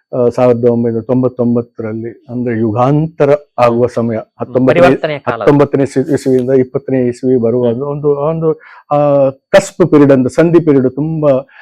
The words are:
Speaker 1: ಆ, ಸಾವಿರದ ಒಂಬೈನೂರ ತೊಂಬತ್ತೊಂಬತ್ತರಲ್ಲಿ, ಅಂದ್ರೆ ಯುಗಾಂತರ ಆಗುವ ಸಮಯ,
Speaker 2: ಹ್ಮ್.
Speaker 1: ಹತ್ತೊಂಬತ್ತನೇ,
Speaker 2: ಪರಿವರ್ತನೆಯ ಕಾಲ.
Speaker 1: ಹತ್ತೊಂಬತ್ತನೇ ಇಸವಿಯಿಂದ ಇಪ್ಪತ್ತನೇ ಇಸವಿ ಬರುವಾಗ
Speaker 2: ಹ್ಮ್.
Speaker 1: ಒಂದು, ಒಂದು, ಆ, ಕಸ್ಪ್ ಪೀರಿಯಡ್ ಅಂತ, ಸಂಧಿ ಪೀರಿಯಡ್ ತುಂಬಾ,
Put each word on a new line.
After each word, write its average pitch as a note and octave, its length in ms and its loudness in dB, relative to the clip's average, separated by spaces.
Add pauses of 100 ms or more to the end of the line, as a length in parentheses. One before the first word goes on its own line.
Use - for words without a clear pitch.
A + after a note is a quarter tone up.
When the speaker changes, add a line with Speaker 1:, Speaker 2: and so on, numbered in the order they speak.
(180)
Speaker 1:
ಆ, A#2+ 180 2
ಸಾವಿರದ B2 340 2
ಒಂಬೈನೂರ A#2 320 -2
ತೊಂಬತ್ತೊಂಬತ್ತರಲ್ಲಿ, A#2+ 1300 -4
ಅಂದ್ರೆ A#2+ 300 -6
ಯುಗಾಂತರ C#3 680 0 (300)
ಆಗುವ A#2+ 280 2
ಸಮಯ, A#2 300 -4
Speaker 2:
ಹ್ಮ್. - 80 -10 (140)
Speaker 1:
ಹತ್ತೊಂಬತ್ತನೇ, B2+ 420 0
Speaker 2:
ಪರಿವರ್ತನೆಯ D3+ 380 0
ಕಾಲ. A#2 220 -6
Speaker 1:
ಹತ್ತೊಂಬತ್ತನೇ C#3+ 420 2
ಇಸವಿಯಿಂದ C3 640 -2
ಇಪ್ಪತ್ತನೇ C3 580 0
ಇಸವಿ B2+ 340 0
ಬರುವಾಗ A#2 320 0
Speaker 2:
ಹ್ಮ್. B2+ 100 -6
Speaker 1:
ಒಂದು, C#3+ 260 -4
ಒಂದು, D#3+ 420 -2 (440)
ಆ, C#3+ 340 2
ಕಸ್ಪ್ - 640 -4
ಪೀರಿಯಡ್ C#3+ 200 6
ಅಂತ, B2+ 160 2
ಸಂಧಿ E3 320 2
ಪೀರಿಯಡ್ C3+ 360 0
ತುಂಬಾ, D3+ 340 -2 (320)